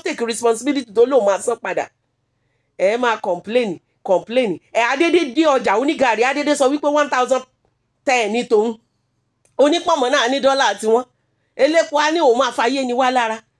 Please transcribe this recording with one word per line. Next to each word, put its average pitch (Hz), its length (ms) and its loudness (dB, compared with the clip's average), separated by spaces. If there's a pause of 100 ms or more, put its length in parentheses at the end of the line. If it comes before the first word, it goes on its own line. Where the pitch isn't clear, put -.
take 247 220 -6
responsibility 233 680 -2
tó 226 140 4
lóun 254 200 2
máa 190 140 2
san 233 180 -4
padà? 170 300 -6 (920)
Ẹ 202 200 2
máa 240 240 0
complain, 202 580 -4 (240)
complain. 196 560 0 (140)
Ẹ 220 80 0
adédé 277 540 0
dé 320 100 2
ọjà 226 340 2
onígàrí, 254 440 0
adédé 277 320 0
sọ 285 140 0
wípé 294 240 -2
one 294 160 0
thousand 254 340 -2 (600)
ten 233 300 0
ní 240 100 -2
tòun. 220 340 0 (800)
Onípọ̀mọ́ 302 540 2
náà 262 180 2
ní 277 100 -2
dọ́là 269 400 0
tiwọn. 226 260 0 (500)
Elépo 302 440 2
á 302 120 0
ní 339 80 -2
òun 254 180 4
máa 254 140 0
fayé 262 340 -2
ni 247 80 -4
wá 254 180 0
lára. 226 300 -2 (180)